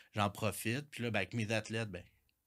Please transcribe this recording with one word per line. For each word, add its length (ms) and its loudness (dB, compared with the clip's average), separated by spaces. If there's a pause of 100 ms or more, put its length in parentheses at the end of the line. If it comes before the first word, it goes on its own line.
(140)
j'en 160 4
profite. 600 -2
Puis 120 -6
là, 80 0
ben, 80 2
avec 160 -2
mes 180 0
athlètes, 380 0
ben, 120 -8 (440)